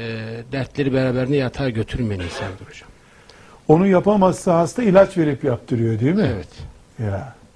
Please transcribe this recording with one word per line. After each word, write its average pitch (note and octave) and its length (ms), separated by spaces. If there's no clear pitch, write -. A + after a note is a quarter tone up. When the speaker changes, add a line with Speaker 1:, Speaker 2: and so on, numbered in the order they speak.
Speaker 1:
dertleri C3+ 420
beraberinde B2+ 420
yatağa C3+ 340
götürmeyen A2 520
insandır F#2 460
hocam. - 220
Speaker 2:
Onu E3+ 200
yapamazsa F#3 680
hasta E3+ 260
ilaç F#3+ 340
verip D3+ 260
yaptırıyor A2+ 560
değil C#3+ 160
mi? G3 200
Speaker 1:
Evet. E2 140
Speaker 2:
Ya. G#2 360